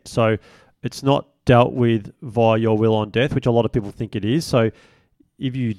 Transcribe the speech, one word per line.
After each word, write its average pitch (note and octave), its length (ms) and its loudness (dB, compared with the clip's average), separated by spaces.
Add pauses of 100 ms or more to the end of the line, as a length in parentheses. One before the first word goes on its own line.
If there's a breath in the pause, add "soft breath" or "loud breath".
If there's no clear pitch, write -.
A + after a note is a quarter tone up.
so A2 320 0 (440 soft breath)
it's - 220 -10
not C#3 240 0 (180)
dealt B2+ 280 4
with A#2 380 0 (120)
via A2+ 340 0
your A2+ 180 0
will A2 200 2
on G#2+ 160 -2
death, C3+ 240 -2
which C3 100 -4
a B2 60 2
lot A#2 140 2
of G#2+ 60 -4
people G#2 200 -4
think - 240 -10
it G2 100 -6
is. C#3+ 200 -2
So A2+ 260 0 (640 soft breath)
if C3 180 -8
you A#2+ 240 -4